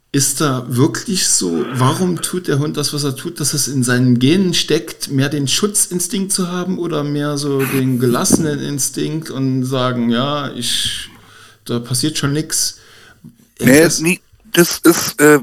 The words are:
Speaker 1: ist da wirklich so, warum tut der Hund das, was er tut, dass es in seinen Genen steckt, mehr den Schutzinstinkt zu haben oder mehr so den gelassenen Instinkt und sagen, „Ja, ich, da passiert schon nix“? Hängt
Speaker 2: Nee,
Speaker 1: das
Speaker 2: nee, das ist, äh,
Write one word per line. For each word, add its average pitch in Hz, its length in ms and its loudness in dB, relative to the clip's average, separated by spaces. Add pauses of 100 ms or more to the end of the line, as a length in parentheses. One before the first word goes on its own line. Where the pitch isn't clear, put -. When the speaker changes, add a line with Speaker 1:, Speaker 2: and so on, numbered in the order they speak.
(160)
Speaker 1:
ist 139 260 0
da 131 280 0
wirklich 156 580 0
so, - 460 0
warum 160 480 0
tut 180 260 -6
der 147 120 2
Hund 147 180 -2
das, 143 160 -2
was 147 100 -4
er 139 120 -2
tut, 170 240 -10
dass 156 160 -2
es 131 120 -2
in 131 160 0
seinen 123 360 4
Genen 165 340 4
steckt, - 560 -2
mehr 139 180 2
den 143 200 -2
Schutzinstinkt 190 840 -2
zu 180 200 -2
haben 180 260 -4
oder 160 260 -2
mehr 147 360 -2
so 139 260 -2
den 131 340 0
gelassenen 139 600 2
Instinkt 143 720 -6
und 131 340 -2
sagen, 123 460 0
„Ja, 139 420 -2
ich, - 560 -4 (560)
da 120 140 -2
passiert 131 400 -2
schon 139 140 0
nix“? - 440 -4 (800)
Hängt 123 140 4
Speaker 2:
Nee, 147 100 8
Speaker 1:
das 170 200 4
Speaker 2:
nee, 175 180 0 (320)
das - 260 2
ist, - 420 2
äh, 147 240 8